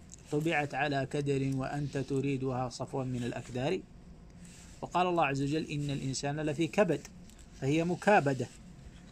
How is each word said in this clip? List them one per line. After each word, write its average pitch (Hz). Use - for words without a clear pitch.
طبعت 151
على 139
كدر 139
وأنت 143
تريدها 131
صفوا 127
من 127
الأكدار. 127
وقال 180
الله 170
عز 135
وجل: 151
"إن 147
الإنسان 143
لفي 151
كبد"، 170
فهي 151
مكابدة: 151